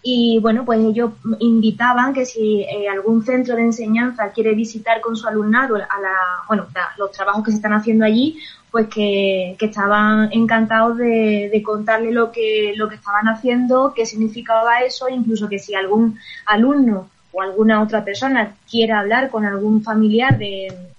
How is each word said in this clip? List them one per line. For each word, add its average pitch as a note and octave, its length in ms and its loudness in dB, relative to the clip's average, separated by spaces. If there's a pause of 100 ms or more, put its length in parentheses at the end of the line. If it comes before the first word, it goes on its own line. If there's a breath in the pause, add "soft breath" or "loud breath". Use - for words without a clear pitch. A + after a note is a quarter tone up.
y, A#3 400 2
bueno, A3+ 240 2
pues A#3 140 0
ellos A3+ 320 0 (300)
invitaban A#3+ 720 2
que B3+ 100 0
si, G#3+ 360 0
eh, G3+ 280 -6
algún G#3+ 360 0
centro B3+ 320 0
de A#3 60 0
enseñanza A3+ 680 -2
quiere A3 240 0
visitar A3 460 -2
con A3+ 160 -4
su A3 100 -8
alumnado G#3+ 480 0
a G3+ 60 -2
la, G3 340 -4 (320)
bueno, G#3 260 -4
la, F#3 100 -6 (140)
los G3 140 -4
trabajos G3+ 340 -4
que A3+ 60 -2
se G#3+ 60 0
están G#3+ 160 -2
haciendo A3 320 2
allí, B3 340 2 (320 loud breath)
pues A3+ 160 0
que, G3 720 -2
que A3 80 -2
estaban G#3+ 680 2
encantados A3+ 680 2
de, G#3+ 540 0
de G#3+ 120 2
contarle A3 480 -2
lo A#3 180 0
que, G#3+ 460 -2
lo G#3+ 120 -4
que G#3+ 60 -10
estaban G#3 320 -2
haciendo, B3 680 2
qué A3+ 120 0
significaba A3+ 800 0
eso, B3+ 220 -4
incluso A3 400 -2
que G3+ 100 -6
si G3+ 160 -10
algún G#3+ 420 2 (300 loud breath)
alumno A3+ 640 2 (240)
o F#3 100 -4
alguna G#3+ 400 2
otra G#3+ 220 -2
persona A3+ 500 -2 (160)
quiera A3+ 300 0
hablar A#3+ 300 0
con G#3+ 140 -2
algún G#3 380 0
familiar A3 560 2
de G3 340 -8 (260)